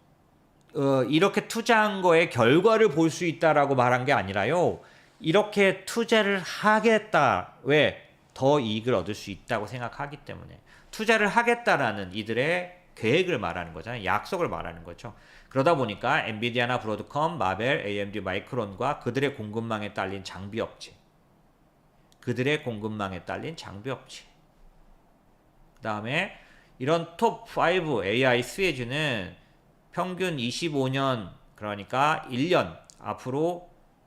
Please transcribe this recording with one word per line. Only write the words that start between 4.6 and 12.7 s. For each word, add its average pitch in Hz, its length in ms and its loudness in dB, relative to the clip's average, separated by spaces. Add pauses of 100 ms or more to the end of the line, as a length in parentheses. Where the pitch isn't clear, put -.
이렇게 190 680 2
투자를 214 540 2
하겠다. 196 1200 2
왜? 135 420 2 (300)
더 143 240 4
이익을 113 340 0
얻을 98 220 0
수 - 160 -12
있다고 104 340 -4
생각하기 127 520 -10
때문에. 85 440 -18 (300)
투자를 214 360 2
하겠다라는 170 840 2
이들의 127 640 -2 (180)